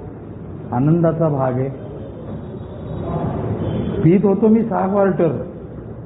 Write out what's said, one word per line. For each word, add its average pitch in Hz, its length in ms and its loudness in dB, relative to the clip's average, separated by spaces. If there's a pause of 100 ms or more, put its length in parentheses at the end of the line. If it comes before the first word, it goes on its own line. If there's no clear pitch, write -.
(720)
आनंदाचा 160 580 4
भाग 135 240 0
आहे. 131 160 -2 (2250)
पीत 180 240 6
होतो 196 220 4
मी 220 160 6
सहा 185 240 0
क्वार्टर, 175 540 2 (640)